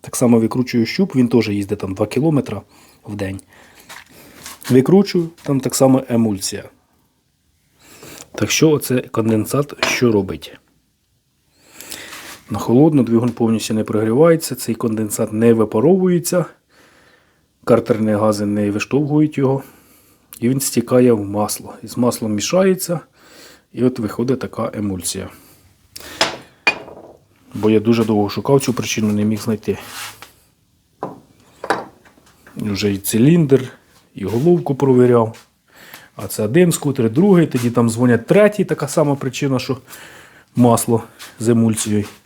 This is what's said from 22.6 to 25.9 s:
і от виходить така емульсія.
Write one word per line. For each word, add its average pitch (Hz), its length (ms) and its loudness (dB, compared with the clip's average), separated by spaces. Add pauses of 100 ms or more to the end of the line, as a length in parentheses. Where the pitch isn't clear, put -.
і 117 120 -2
от 123 140 0
виходить 120 420 -4
така 110 340 -8
емульсія. 95 540 -6 (2250)